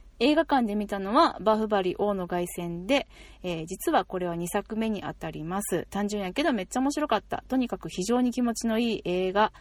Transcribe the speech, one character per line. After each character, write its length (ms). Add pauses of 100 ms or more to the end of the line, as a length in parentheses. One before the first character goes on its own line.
(240)
映 120
画 100
館 220
で 80
見 100
た 140
の 160
は 260
バ 160
フ 100
バ 140
リ 160
王 160
の 140
凱 180
旋 400
で、 220 (340)
え 200
ー、 40
実 260
は 140
こ 140
れ 80
は 80
二 120
作 280
目 120
に 160
あ 120
た 160
り 120
ま 200
す。 260
単 180
純 140
や 100
け 120
ど 100
め 80
っ 60
ち 100
ゃ 20
面 120
白 160
か 100
っ 60
た。 240
と 100
に 100
か 120
く 100
非 140
常 180
に 80
気 140
持 100
ち 140
の 100
い 200
い 60
映 300
画。 280